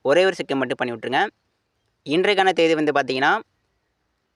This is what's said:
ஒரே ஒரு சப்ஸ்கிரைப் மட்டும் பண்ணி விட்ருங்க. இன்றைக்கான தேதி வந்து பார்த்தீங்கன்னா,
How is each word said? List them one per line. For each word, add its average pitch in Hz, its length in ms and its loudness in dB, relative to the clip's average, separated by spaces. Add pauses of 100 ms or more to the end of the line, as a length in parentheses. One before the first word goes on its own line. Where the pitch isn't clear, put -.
ஒரே 151 220 4
ஒரு 190 140 0
சப்ஸ்கிரைப் 139 180 -6
மட்டும் 127 200 -4
பண்ணி 123 180 -6
விட்ருங்க. 127 320 -4 (800)
இன்றைக்கான 190 480 0
தேதி 165 220 2
வந்து 151 180 0
பார்த்தீங்கன்னா, 135 460 0 (960)